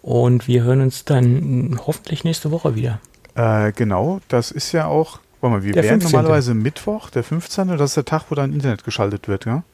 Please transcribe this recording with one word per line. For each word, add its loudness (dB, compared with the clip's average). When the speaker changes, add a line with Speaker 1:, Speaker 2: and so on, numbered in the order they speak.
Speaker 1:
Und 2
wir 4
hören 4
uns -2
dann 2
hoffentlich -6
nächste -2
Woche -2
wieder. -4
Speaker 2:
Äh, 2
genau, 0
das 0
ist -8
ja 0
auch, -2
warte 2
mal, -2
wir -2
Speaker 1:
Der 4
Speaker 2:
wären 4
Speaker 1:
fünfzehnte. 2
Speaker 2:
normalerweise 4
Mittwoch, -4
der -2
fünfzehnte, -4
das 2
ist -4
der 0
Tag, -2
wo -2
dein -2
Internet -2
geschaltet -4
wird, -2
ja? -2